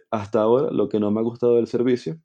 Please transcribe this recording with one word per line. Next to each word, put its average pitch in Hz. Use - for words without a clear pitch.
hasta 107
ahora, 120
lo 104
que 107
no 104
me 107
ha 113
gustado 120
del 113
servicio, 123